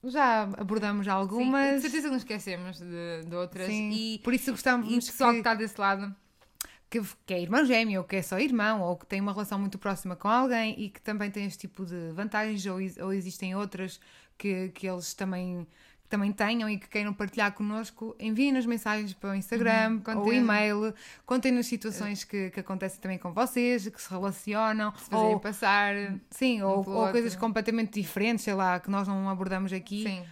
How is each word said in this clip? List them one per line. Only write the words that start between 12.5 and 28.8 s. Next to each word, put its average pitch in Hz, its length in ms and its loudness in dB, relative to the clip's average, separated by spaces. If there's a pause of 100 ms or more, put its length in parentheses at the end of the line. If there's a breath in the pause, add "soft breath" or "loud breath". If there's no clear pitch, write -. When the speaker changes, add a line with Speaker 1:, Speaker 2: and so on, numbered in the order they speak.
Speaker 1:
ou, 190 140 -4
is-, 190 180 -4
ou 190 140 -4
existem 185 420 -4
outras 196 460 -6 (360 loud breath)
que, 185 340 -2
que 185 160 -10
eles 180 280 -6
também, 180 520 -4 (380 soft breath)
que - 60 -20
também 208 200 0
tenham 214 400 0
e 202 80 -2
que - 100 -12
queiram 208 240 -2
partilhar 202 400 0
connosco, 214 680 -6
enviem-nos 254 440 2
mensagens 214 480 -2
para 196 180 -6
o 196 40 -2
Instagram, 220 540 2
Speaker 2:
Uhum. 226 80 0
Speaker 1:
ou 202 60 -4 (200)
Speaker 2:
Contem. 233 160 4
Speaker 1:
e-mail, 214 560 4 (320 loud breath)
contem-nos 247 400 2
situações 208 560 -4
que, 190 280 -4
que 196 100 -8
acontecem 190 400 -6
também 190 180 -4
com 180 140 -6
vocês, 240 560 2
que - 120 -12
se - 80 -12
relacionam, 208 880 -2
Speaker 2:
Se - 140 -14
fazem 220 160 4
Speaker 1:
ou 214 140 4
Speaker 2:
passar 202 540 2 (360)
Speaker 1:
sim, 240 320 2
Speaker 2:
um 196 60 2
Speaker 1:
ou, 196 160 4
Speaker 2:
pelo 190 140 -2
Speaker 1:
ou 214 120 4
coisas 233 220 2
Speaker 2:
outro. 185 120 -8
Speaker 1:
completamente 220 560 0
diferentes, 208 440 0
sei 208 100 0
lá, 185 240 4
que 180 100 -6